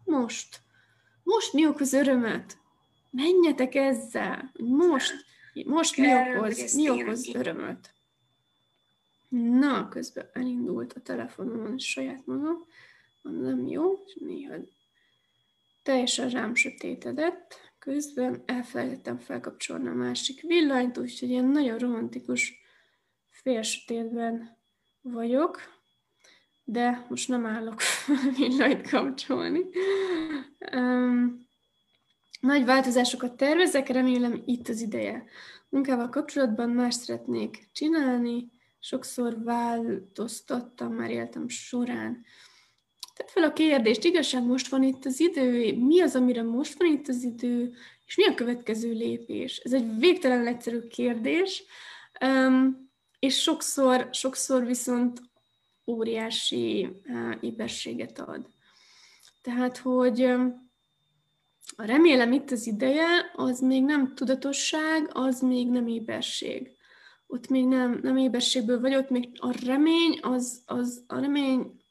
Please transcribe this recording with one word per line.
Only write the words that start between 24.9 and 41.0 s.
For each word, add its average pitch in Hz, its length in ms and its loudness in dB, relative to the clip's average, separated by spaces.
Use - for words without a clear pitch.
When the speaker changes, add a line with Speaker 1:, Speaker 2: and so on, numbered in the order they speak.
Speaker 1:
vagyok, 247 600 -2
de 240 380 0
most 247 200 -6
nem 247 180 -2
állok 226 340 -6
<laughs> 262 300 2
villanyt 254 520 2
kapcsolni. 269 720 0
Öm, 247 880 0
nagy 269 240 2
változásokat 247 720 2
tervezek, 294 520 2
remélem 247 580 2
itt 240 220 -2
az 226 120 -4
ideje. 226 440 -6
Munkával 262 400 0
kapcsolatban 240 600 -2
más 240 240 2
szeretnék - 800 -6
csinálni, 247 760 0
sokszor 240 640 -6
változtattam 233 1500 -4
már 233 180 -6